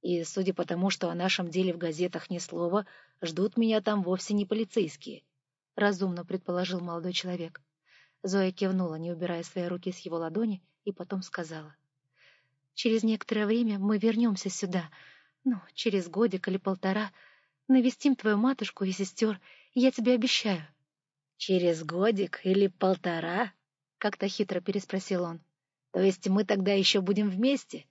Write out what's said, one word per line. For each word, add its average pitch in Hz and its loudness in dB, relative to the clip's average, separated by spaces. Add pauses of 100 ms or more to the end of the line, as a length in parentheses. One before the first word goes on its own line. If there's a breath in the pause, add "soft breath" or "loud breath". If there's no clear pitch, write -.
«И, 175 -2
судя 185 -2
по 180 -2
тому, 180 0
что 180 -2
о 170 -4
нашем 180 -2
деле 180 0
в 170 -6
газетах 170 -4
ни 180 -4
слова, 175 -2 (360 loud breath)
ждут 170 -2
меня 226 2
там 202 0
вовсе 185 -2
не 202 2
полицейские», 214 -4 (520)
разумно 185 0
предположил 180 -2
молодой 175 -6
человек. 175 -6 (640 soft breath)
Зоя 190 2
кивнула, 185 0
не 165 -6
убирая 170 -4
свои 175 -6
руки 180 -6
с 180 -10
его 165 -6
ладони, 185 -2 (200)
и 208 -4
потом 190 -6
сказала: 156 -10 (1000 soft breath)
«Через 220 2
некоторое 220 0
время 220 2
мы 202 2
вернёмся 220 2
сюда. 180 -4 (540 loud breath)
Ну, 247 0 (180)
через 190 0
годик 190 0
или 190 0
полтора. 190 -2 (560 soft breath)
Навестим 262 4
твою 214 2
матушку 220 0
и 190 0
сестёр, 196 -2 (360 loud breath)
я 254 6
тебе 247 2
обещаю». 208 0 (720)
«Через 175 2
годик 185 0
или 196 4
полтора?» — 185 0 (460)
как-то 202 -2
хитро 190 -2
переспросил 190 -4
он. 170 -8 (520)
«То 180 -2
есть 190 2
мы 196 4
тогда 196 2
ещё 196 4
будем 202 2
вместе?» 240 0